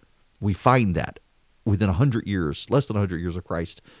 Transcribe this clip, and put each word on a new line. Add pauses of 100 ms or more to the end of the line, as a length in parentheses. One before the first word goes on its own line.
(420)
We
find
that (460)
within
a
hundred
years,
less
than
a
hundred
years
of
Christ (180)